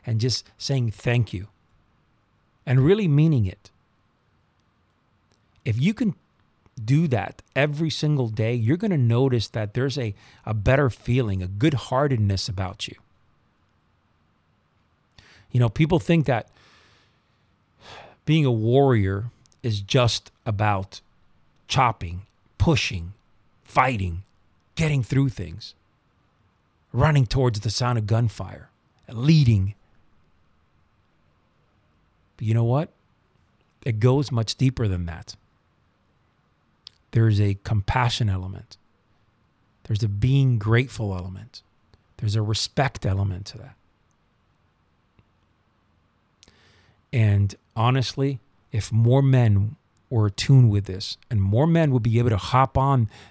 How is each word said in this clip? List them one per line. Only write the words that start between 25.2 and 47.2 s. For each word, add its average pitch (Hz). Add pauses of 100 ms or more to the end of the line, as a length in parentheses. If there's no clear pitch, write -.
things, 92 (1160)
running 143
towards 123
the 107
sound 120
of 107
gunfire, 101 (380)
leading. 120 (2500)
But 110
you 110
know 117
what? 131 (960)
It 110
goes 131
much 113
deeper 131
than 90
that. 82 (1800)
There's 110
a 101
compassion 117
element. 95 (1080)
There's 104
a 113
being 127
grateful 110
element. 92 (560)
There's 107
a 113
respect 110
element 98
to -
that. - (3250)
And 101 (220)